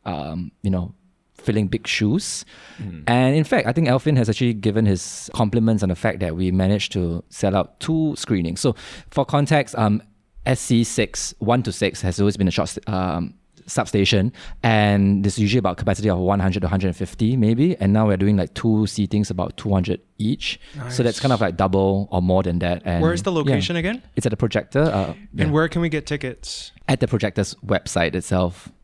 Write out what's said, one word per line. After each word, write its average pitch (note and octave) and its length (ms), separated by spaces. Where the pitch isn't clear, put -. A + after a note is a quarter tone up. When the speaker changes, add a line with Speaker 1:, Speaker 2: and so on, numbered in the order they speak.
Speaker 1:
um, D#2+ 460
you G2+ 80
know, F2+ 240
filling G#2 320
big - 200
shoes. - 580
Speaker 2:
Mm. E2+ 300
Speaker 1:
And B2+ 280
in D#3 80
fact, G#3 240
I A#2+ 60
think D#3+ 140
Alvin C3+ 280
has A#2 140
actually A#2+ 240
given G#2+ 320
his - 480
compliments A2 480
on G2 80
the F2+ 60
fact G2+ 240
that E2+ 160
we F#2 160
managed F#2 420
to F2 360
sell G2 260
out - 240
two D#3+ 360
screenings. F2+ 460
So - 140
for C#3 160
context, D3 500
um, G#2+ 280
S B2+ 140
C A#2 240
six, - 560
one A#2 240
to G2+ 80
six - 300
has F#2 180
always G2+ 180
been G2 100
a E2+ 40
short E2 180
st-, - 200
um, F2+ 460
substation, G#2 640
and G2+ 600
there's G2 140
usually A2 220
about F#2 180
capacity G2+ 320
of F2+ 80
one F#2 220
hundred F#2 220
to F#2 60
hundred F#2+ 200
and F2 100
fifty A2 400
maybe, B2 400
and G2 160
now A2 140
we're G2 100
doing, G2+ 200
like, F2 180
two G#2+ 320
seatings, G#2 420
about F2+ 260
two - 160
hundred F#2+ 300
each. - 420
So B2+ 140
that's A2+ 140
Speaker 3:
Nice. - 20
Speaker 1:
kind C3 120
of, A2+ 100
like, F2 160
double G2 540
or F2+ 120
more F#2 180
than F2+ 180
that. F2 260
And F2 180
Speaker 3:
Where E3 100
is F3 80
the G3 100
Speaker 1:
yeah. E3+ 60
Speaker 3:
location D3+ 380
again? F#3+ 260
Speaker 1:
It's - 100
at A2 60
the A2 60
Projector. A2+ 440
Uh, G#2 320
Speaker 3:
And - 40
Speaker 1:
yeah. D3 180
Speaker 3:
where D#3 180
can E3+ 120
we E3+ 80
get D3+ 180
tickets? - 640
Speaker 1:
At C#3 140
the B2+ 60
Projector's G#2 460
website F2+ 520
itself. F2+ 560